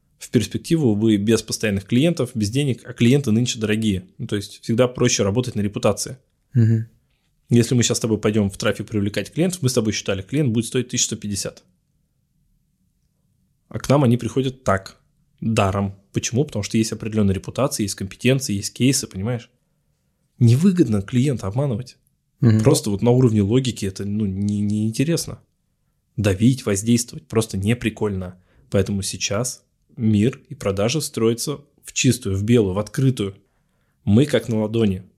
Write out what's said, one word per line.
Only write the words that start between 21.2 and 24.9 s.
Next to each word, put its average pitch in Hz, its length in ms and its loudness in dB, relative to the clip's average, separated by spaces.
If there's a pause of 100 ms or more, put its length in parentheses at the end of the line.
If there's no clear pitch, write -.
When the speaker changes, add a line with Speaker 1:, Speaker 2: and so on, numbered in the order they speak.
Speaker 1:
обманывать. 127 500 -4 (440)
Speaker 2:
Мгм. 110 220 6
Speaker 1:
Просто 135 280 2
вот 98 120 -4
на 120 80 4
уровне 120 320 4
логики 113 440 0
это, 95 180 -8
ну, 104 220 -4
не, 101 340 -2
неинтересно. 110 800 -2 (760)